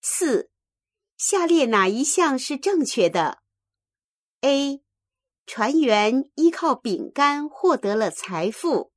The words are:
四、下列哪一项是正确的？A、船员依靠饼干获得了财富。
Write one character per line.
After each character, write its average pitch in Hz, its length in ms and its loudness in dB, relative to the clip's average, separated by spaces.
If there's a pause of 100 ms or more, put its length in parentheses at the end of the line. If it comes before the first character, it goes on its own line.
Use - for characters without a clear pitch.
四、 - 480 -2 (640)
下 370 280 0
列 330 200 4
哪 208 220 2
一 220 160 0
项 302 340 2
是 277 180 -6
正 330 300 0
确 180 240 2
的？ 165 320 -2 (1000)
A、 277 400 0 (640)
船 254 340 0
员 233 560 2
依 320 160 4
靠 320 240 -2
饼 - 380 -6
干 285 360 0
获 349 260 0
得 202 200 -2
了 214 160 0
财 180 400 -6
富。 247 460 -4